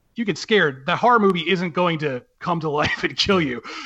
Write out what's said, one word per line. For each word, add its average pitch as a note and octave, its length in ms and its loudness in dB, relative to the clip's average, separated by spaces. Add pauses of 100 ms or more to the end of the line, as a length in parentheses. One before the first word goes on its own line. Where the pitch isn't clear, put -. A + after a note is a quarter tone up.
(160)
you A#3 80 -4
get G3+ 140 -2
scared. D3 460 0
The E3+ 120 0
horror A#3 240 4
movie F3+ 280 2
isn't F3+ 260 0
going E3+ 260 0
to C3+ 240 -4 (160)
come F3 180 -2
to D#3 120 -4
<laughs> - 0 -
life D3 340 -2
and C#3+ 120 -4
kill F#3+ 240 2
you. B2 220 -4 (240)